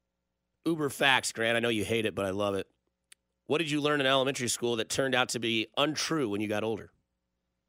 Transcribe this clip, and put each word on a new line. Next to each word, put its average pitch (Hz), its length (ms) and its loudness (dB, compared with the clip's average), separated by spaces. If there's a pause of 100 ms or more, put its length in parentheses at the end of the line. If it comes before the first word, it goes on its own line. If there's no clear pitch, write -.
(640)
Uber 151 240 0
facts, 131 420 2
Grant. 113 240 0
I 117 60 2
know 117 80 2
you 107 160 0
hate 110 200 0
it, 92 100 -2
but 98 100 0
I 95 60 0
love 101 240 0
it. 95 120 -4 (760)
What 151 140 0
did 165 120 -2
you 147 80 0
learn 147 220 2
in 131 60 2
elementary 131 420 2
school 120 280 -2
that 110 120 -4
turned 135 260 0
out 123 140 2
to 123 100 -4
be 113 280 0 (100)
untrue 147 500 0
when 101 140 -4
you 107 80 -2
got 104 140 -2
older? 110 280 -6 (760)